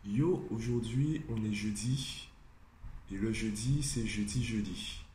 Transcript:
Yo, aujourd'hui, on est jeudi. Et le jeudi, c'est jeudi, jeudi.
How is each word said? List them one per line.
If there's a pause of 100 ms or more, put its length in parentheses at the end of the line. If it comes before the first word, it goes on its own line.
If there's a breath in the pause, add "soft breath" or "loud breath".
Yo,
aujourd'hui,
on
est
jeudi. (800)
Et
le
jeudi,
c'est
jeudi,
jeudi. (120)